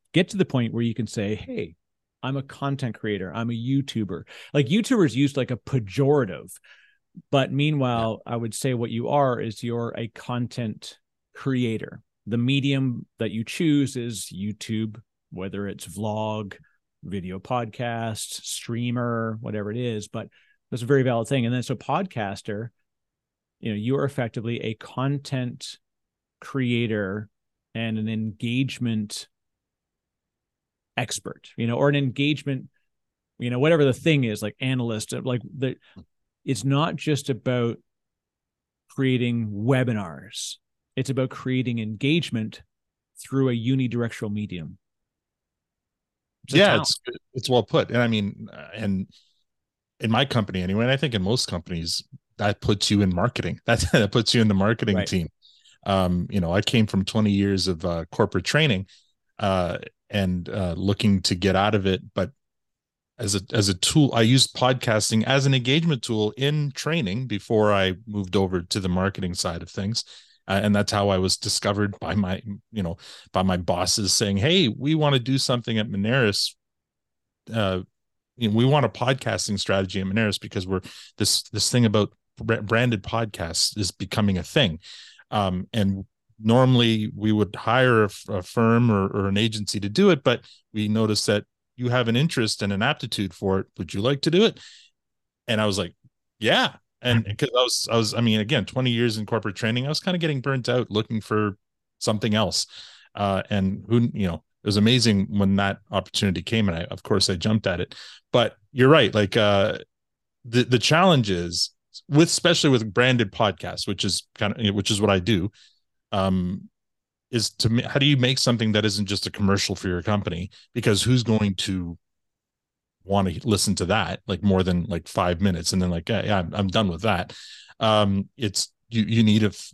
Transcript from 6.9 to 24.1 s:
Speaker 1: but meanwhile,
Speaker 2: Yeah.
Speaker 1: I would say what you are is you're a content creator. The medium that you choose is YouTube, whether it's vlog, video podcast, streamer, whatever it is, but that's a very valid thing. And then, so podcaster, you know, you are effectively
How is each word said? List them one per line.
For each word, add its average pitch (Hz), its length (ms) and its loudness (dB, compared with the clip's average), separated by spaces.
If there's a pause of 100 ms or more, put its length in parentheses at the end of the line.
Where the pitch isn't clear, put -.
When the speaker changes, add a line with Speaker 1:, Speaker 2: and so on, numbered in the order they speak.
Speaker 1:
but 135 220 2
meanwhile, 127 720 0
Speaker 2:
Yeah. 120 80 -6
Speaker 1:
I - 20 -2
would 117 180 -6
say 131 200 -2
what 117 160 -4
you 117 180 -4
are 131 320 2
is 110 220 -8
you're 117 340 -4
a 113 120 -8
content - 880 -8 (340)
creator. 123 680 -4 (260)
The 110 120 -2
medium 131 680 0 (120)
that 110 120 -2
you 110 140 -6
choose 147 520 0
is 117 380 -10
YouTube, 107 680 -6 (300)
whether 95 380 -8
it's - 180 -12
vlog, 107 680 -6 (460)
video 92 360 -8
podcast, 117 1080 -6
streamer, 120 960 -4
whatever 107 300 -6
it 110 60 -6
is, 117 320 -6
but 110 200 -12 (420)
that's 117 120 -6
a 120 40 -8
very 135 160 4
valid 117 260 0
thing. 131 160 0
And 117 100 0
then, 123 80 -2
so 131 120 -4
podcaster, 113 960 -6 (920)
you 113 100 -6
know, 104 60 -4
you 120 200 -2
are 147 80 0
effectively 117 560 -6